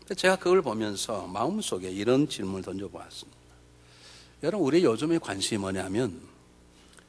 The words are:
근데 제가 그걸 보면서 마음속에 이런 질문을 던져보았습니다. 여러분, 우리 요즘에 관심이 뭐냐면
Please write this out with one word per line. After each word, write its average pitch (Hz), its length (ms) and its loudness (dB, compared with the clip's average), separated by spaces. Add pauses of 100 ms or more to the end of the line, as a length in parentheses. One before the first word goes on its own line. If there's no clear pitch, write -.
근데 - 140 -8
제가 185 220 4
그걸 185 260 4
보면서 107 640 -4
마음속에 104 640 -2
이런 120 360 4
질문을 95 360 -6
던져보았습니다. 92 760 -12 (1040)
여러분, 175 240 0
우리 160 160 6
요즘에 151 360 2
관심이 104 400 -2
뭐냐면 95 640 -2 (880)